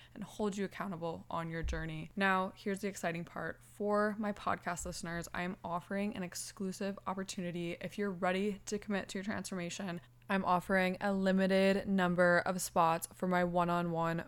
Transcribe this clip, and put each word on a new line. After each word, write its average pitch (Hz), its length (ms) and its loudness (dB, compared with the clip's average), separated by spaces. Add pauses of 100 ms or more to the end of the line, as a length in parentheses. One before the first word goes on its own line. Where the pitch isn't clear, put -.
(160)
and 202 80 -10
hold 208 320 -2
you 202 80 -2
accountable 180 640 -6
on 165 180 -4
your 165 140 -4
journey. 160 540 -4
Now, 190 400 2
here's 196 240 -4
the 202 80 -2
exciting 175 360 -4
part. 165 360 -8 (160)
For 208 420 2
my 208 140 -2
podcast 180 520 -4
listeners, 170 480 -6
I 175 100 -4
am 180 220 -4
offering 196 500 -4
an 190 80 -6
exclusive 196 840 -6
opportunity. 175 760 -4
If - 160 -8
you're 202 140 0
ready 190 560 0
to 208 120 -4
commit 196 300 -4
to - 100 -8
your 190 60 -6
transformation, 190 800 -6 (260)
I'm 196 160 2
offering 185 560 2
a 202 120 2
limited 190 760 4
number 180 560 6
of 185 160 0
spots 165 540 2
for - 120 -4
my 180 160 4
one-on-one 170 840 2